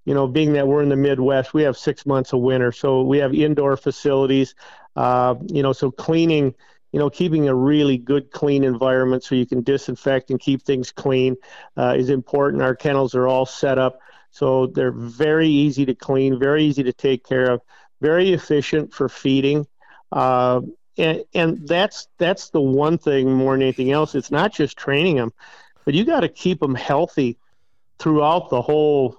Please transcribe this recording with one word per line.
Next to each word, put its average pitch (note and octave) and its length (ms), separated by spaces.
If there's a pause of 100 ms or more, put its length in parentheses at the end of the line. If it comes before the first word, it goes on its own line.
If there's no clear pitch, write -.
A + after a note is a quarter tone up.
you C#3+ 80
know, C#3 140
being D3+ 260
that C#3 140
we're D3 160
in C#3+ 60
the C#3 60
Midwest, C3+ 580
we D#3 100
have C3 140
six - 280
months C3+ 280
of B2+ 80
winter. B2 300
So C3 300
we C3 180
have C3+ 140
indoor D3 420
facilities, C3+ 760 (420)
uh, B2 400 (120)
you C#3+ 160
know, C3+ 100
so C3+ 160
cleaning, D#3+ 640 (380)
you C#3+ 80
know, C#3+ 100
keeping D#3 380
a C3 80
really C#3 420
good, C3+ 340
clean C#3 320
environment B2+ 600
so - 100
you B2 140
can B2+ 160
disinfect C3+ 680
and B2+ 100
keep C3+ 220
things B2+ 300
clean, C3 460 (400)
uh, B2+ 200
is B2+ 120
important. C#3 520
Our C3 140
kennels C#3 400
are B2+ 120
all C3 180
set C3 340
up, C3 200 (300)
so C3 380
they're B2+ 240
very C#3 560
easy C#3+ 380
to B2+ 100
clean, C3+ 420
very D3 280
easy C#3 180
to B2 100
take C3 320
care B2+ 240
of, A#2+ 120 (400)
very F3 320
efficient D3+ 600
for C3+ 160
feeding. C#3 560 (460)
Uh, B2+ 500 (360)
and, D#3+ 260 (100)
and E3 320
that's, F3 520
that's F3+ 320
the D#3+ 100
one C#3+ 380
thing C3+ 360
more C3 200
than C3+ 80
anything C3 300
else. D3+ 220
It's C#3 160
not E3+ 220
just - 240
training D3 420
'em, A#2 140 (540)
but D3 80
you F3+ 100
gotta D4+ 240
keep - 340
'em C3+ 140
healthy C#3 600 (600)
throughout D#3 520
the B2 120
whole, D3 580